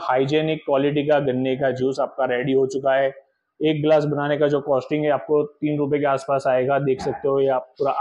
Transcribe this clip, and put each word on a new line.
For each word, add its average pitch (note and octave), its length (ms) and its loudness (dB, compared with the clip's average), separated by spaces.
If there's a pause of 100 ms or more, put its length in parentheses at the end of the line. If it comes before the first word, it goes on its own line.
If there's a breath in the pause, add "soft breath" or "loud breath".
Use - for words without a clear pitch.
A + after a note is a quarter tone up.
हाइजीनिक D3+ 640 0
क्वालिटी C#3+ 400 2
का D3 140 4
गन्ने C3 360 0
का C3+ 160 0
जूस C3 280 -2
आपका C3 260 -2
ready B2 280 0
हो C3+ 140 4
चुका C3+ 260 -2
है। C3+ 140 2 (520)
एक D#3 220 0
गिलास D3+ 240 4
बनाने D3 320 -2
का D3 100 2
जो C#3+ 140 0
costing C#3+ 420 -2
है D3+ 80 0
आपको D3 320 0
तीन D3 340 -4
रुपए C#3+ 220 0
के C#3+ 60 -2
आसपास C3+ 420 -2
आएगा, C3 320 2
देख C3+ 220 -2
सकते C#3 260 -4
हो C#3 120 2
ये C3+ 100 2
आप C3 280 -4
पूरा C#3 240 -2